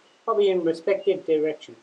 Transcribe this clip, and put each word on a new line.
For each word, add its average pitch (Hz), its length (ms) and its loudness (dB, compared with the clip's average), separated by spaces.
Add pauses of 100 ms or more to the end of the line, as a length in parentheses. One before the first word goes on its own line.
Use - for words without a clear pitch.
(260)
probably 208 240 2
in 185 120 0
respective 185 640 -2
directions. 156 580 -2